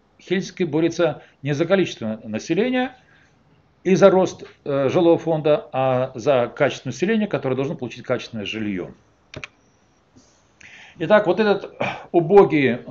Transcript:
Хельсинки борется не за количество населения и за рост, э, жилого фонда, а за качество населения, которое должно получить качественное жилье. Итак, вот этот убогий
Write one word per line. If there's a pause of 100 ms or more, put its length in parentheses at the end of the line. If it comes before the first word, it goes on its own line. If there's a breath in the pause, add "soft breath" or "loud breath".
(200)
Хельсинки
борется (200 loud breath)
не
за
количество
населения (840 soft breath)
и
за
рост, (200)
э,
жилого
фонда,
а
за
качество
населения,
которое
должно
получить
качественное
жилье. (2000 loud breath)
Итак,
вот
этот (380 loud breath)
убогий (140)